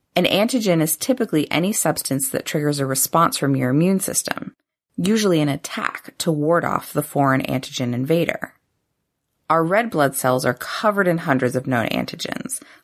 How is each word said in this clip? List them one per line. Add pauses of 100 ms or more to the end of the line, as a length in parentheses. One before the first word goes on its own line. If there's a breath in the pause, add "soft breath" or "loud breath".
(180)
An
antigen
is
typically
any
substance
that
triggers
a
response
from
your
immune
system, (440)
usually
an
attack
to
ward
off
the
foreign
antigen
invader. (960)
Our
red
blood
cells
are
covered
in
hundreds
of
known
antigens, (220 loud breath)